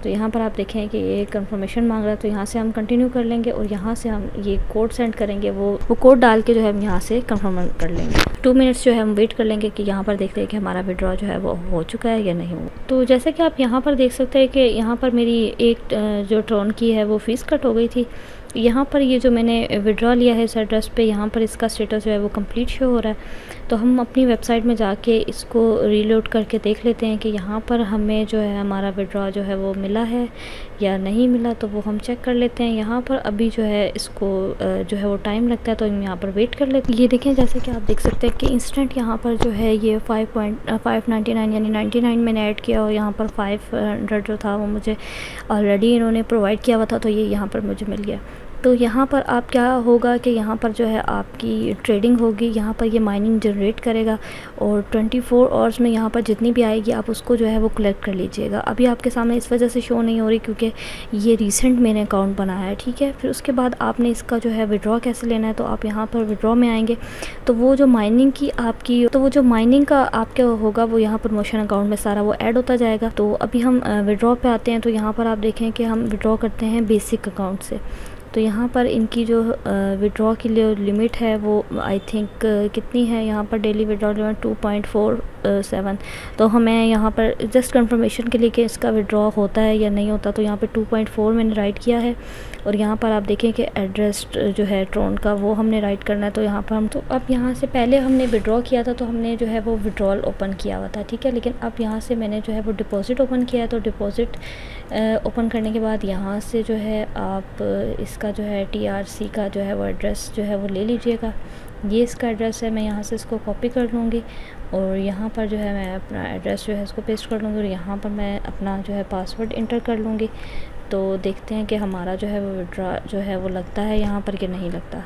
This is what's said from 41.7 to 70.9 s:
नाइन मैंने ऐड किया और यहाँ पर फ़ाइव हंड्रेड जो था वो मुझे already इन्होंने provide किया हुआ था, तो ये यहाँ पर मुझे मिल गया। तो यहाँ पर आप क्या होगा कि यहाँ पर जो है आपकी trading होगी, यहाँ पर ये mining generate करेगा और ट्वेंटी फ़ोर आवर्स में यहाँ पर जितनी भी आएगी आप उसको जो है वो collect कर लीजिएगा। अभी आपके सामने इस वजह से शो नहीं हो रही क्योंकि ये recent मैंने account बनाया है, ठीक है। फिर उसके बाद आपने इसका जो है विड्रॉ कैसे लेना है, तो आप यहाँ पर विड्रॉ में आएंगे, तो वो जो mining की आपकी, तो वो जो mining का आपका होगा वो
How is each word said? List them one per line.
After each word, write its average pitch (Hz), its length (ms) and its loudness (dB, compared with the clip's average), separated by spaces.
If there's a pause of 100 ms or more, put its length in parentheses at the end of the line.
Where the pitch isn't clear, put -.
नाइन 233 180 4
मैंने 220 300 2
ऐड 214 100 -2
किया 220 240 2
और 214 80 2
यहाँ 208 200 0
पर 214 160 -2
फ़ाइव 208 320 -2 (140)
हंड्रेड 208 520 -2
जो 214 120 -4
था 202 180 -2
वो 214 100 -2
मुझे 208 280 -2 (580)
already 208 440 4
इन्होंने 226 280 2
provide 214 360 2
किया 233 180 2
हुआ 220 80 2
था, 233 120 -2
तो 226 120 0
ये 214 140 2
यहाँ 202 240 -2
पर 202 140 -4
मुझे 202 240 -4
मिल 208 180 -4
गया। 202 160 -6 (440)
तो 254 100 6
यहाँ 247 320 2
पर 269 160 2
आप 240 280 -2
क्या 247 220 2
होगा 240 460 4
कि 247 120 0
यहाँ 220 280 0
पर 226 140 0
जो 233 140 0
है 220 140 0
आपकी 220 760 -2
trading 226 440 2
होगी, 226 280 2
यहाँ 220 280 0
पर 226 120 -2
ये 226 140 2
mining 214 420 2
generate 208 380 0
करेगा 220 400 0 (420)
और 208 200 2 (100)
ट्वेंटी 220 280 2
फ़ोर 247 340 4
आवर्स 226 280 2
में 240 100 4
यहाँ 220 180 2
पर 233 120 0
जितनी 226 300 2
भी 240 100 4
आएगी 220 300 2
आप 220 180 -2
उसको 233 260 0
जो 226 100 2
है 220 140 2
वो 220 100 4
collect 202 340 0
कर 196 100 -4
लीजिएगा। 202 460 -4
अभी 233 260 2
आपके 240 240 2
सामने 233 280 0
इस 233 140 -4
वजह 240 160 4
से 240 140 0
शो 233 200 0
नहीं 226 200 2
हो 220 80 2
रही 226 100 4
क्योंकि 220 320 -2 (420)
ये 220 220 4
recent 226 440 4
मैंने 220 220 4
account 196 360 0
बनाया 190 220 -2
है, 190 160 -4
ठीक 247 260 -4
है। 277 100 0
फिर 269 200 -4
उसके 269 200 -2
बाद 254 300 2
आपने 233 280 2
इसका 233 280 -2
जो 226 120 0
है 220 160 0
विड्रॉ 208 340 0
कैसे 233 280 -2
लेना 220 200 0
है, 220 60 0
तो 226 100 -2
आप 214 220 -4
यहाँ 214 220 -2
पर 233 120 -2
विड्रॉ 220 360 2
में 240 140 6
आएंगे, 226 280 2 (500)
तो 254 60 6
वो 247 220 6
जो 269 120 6
mining 240 440 6
की 277 180 -2
आपकी, 240 580 0
तो 269 120 4
वो 269 100 4
जो 269 140 4
mining 240 420 6
का 277 160 6
आपका 226 420 0
होगा 220 400 2
वो 226 160 2